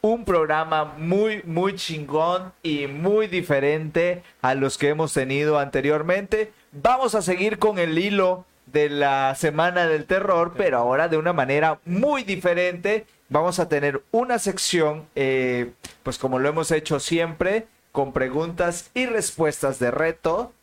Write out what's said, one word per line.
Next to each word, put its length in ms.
un 240
programa 600
muy, 480
muy 300
chingón 760
y 240
muy 400
diferente 960
a 140
los 240
que 100
hemos 240
tenido 460
anteriormente. 920
Vamos 420
a 80
seguir 360
con 200
el 200
hilo 460
de 220
la 480
Semana 500
del 200
Terror, 500
pero 220
ahora 300
de 100
una 140
manera 520
muy 380
diferente. 840
Vamos 300
a 100
tener 340
una 260
sección, 680
eh, 560
pues 140
como 200
lo 100
hemos 220
hecho 300
siempre, 680
con 220
preguntas 840
y 120
respuestas 720
de 120
reto. 640